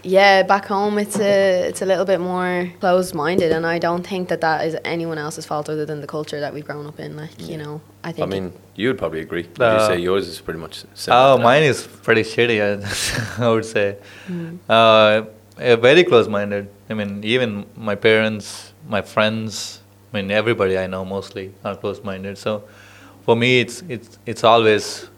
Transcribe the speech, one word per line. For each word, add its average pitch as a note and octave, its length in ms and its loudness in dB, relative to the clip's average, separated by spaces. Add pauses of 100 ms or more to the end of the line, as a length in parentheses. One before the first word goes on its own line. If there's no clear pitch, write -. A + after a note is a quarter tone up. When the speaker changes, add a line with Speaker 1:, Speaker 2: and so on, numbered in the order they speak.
Speaker 1:
yeah, F#3+ 400 6
back G3 240 2
home G#3 320 -2
it's G#3 200 -4
a, G3 500 2
it's - 140 -6
a F#3+ 40 -4
little F#3 180 2
bit F#3 160 0
more F3+ 500 -4 (100)
closed-minded, F3+ 720 0
and E3 140 -2
I E3+ 120 -2
don't F3 280 -2
think F3+ 220 -6
that E3 140 -4
that D#3 240 0
is D#3+ 180 -4
anyone E3 340 -6
else's D#3+ 280 -10
fault D3+ 220 -6
other D#3 160 -6
than D3 160 -10
the C#3+ 60 -14
culture D3+ 340 -8
that C#3+ 140 -6
we've D3 100 -12
grown D3 220 -14
up D3+ 140 -18
in. D3+ 160 -14
Like, D#3 240 -18
you E3 160 -12
Speaker 2:
Yeah. D3+ 60 -12
Speaker 1:
know, D3 180 -12 (220)
I E3+ 100 -12
think F2+ 140 -6
Speaker 2:
I F#2 40 -8
mean, F#2+ 160 -4
Speaker 1:
it F2 60 -10 (280)
Speaker 2:
you A2+ 80 0
would A#2 100 -2
probably D#2+ 220 -6
agree. E2+ 220 -6
Would - 160 -14
you B2+ 60 2
Speaker 3:
Uh, A2 240 4
Speaker 2:
say F2+ 100 0
yours F2+ 300 -2
is E2 120 -14
pretty E2 200 -10
much - 240 -14 (100)
similar - 280 2
Speaker 3:
oh, C3+ 100 6
Speaker 2:
to B2 60 4
that? A#2 60 0
Speaker 3:
mine C3+ 180 6
is C3 240 0 (200)
pretty A2+ 160 4
shitty, A#2+ 360 0 (100)
I, G2+ 760 -6
<laughs> - 0 -
I A#2+ 60 2
would A2+ 140 2
say. G2+ 320 -2 (320)
Speaker 1:
Mm. E3+ 300 -10 (100)
Speaker 3:
Uh, A2 40 2 (840)
uh, A#2+ 180 4
very C#3 280 6
close-minded. G2+ 640 0 (220)
I A2 40 -6
mean, G2+ 300 -6
even A2 420 -2 (100)
my A2 200 -6
parents, A2 760 0 (160)
my G#2 140 -2
friends, A2 760 -4 (320)
I G#2+ 100 -8
mean, F#2+ 80 -6
everybody G#2+ 480 0
I F#2 80 -4
know F#2+ 180 -8
mostly G2 480 -10 (120)
are G2+ 120 -8
close-minded. G2 640 -10
So G#2+ 240 -6 (640)
for A#2+ 120 6
me, B2 240 4
it's, - 280 -6
it's, - 380 -12
it's A2+ 180 -6
always A2 640 4 (120)